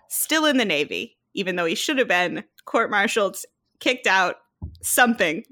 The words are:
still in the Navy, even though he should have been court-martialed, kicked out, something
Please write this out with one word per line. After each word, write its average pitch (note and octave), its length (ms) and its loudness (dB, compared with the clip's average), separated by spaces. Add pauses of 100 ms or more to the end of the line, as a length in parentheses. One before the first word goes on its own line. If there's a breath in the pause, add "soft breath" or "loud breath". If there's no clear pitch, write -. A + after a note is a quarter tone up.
still D#4 360 0
in C#4+ 120 4
the A#3 80 2
Navy, D3 520 -4 (160)
even F#3 220 -4
though F3 100 0
he E3 100 -2
should D4+ 220 -2
have A#3 100 2
been F3+ 360 0 (220)
court-martialed, G#3 720 0 (420)
kicked B3+ 280 -2
out, F#3+ 280 2 (460)
something A3+ 720 2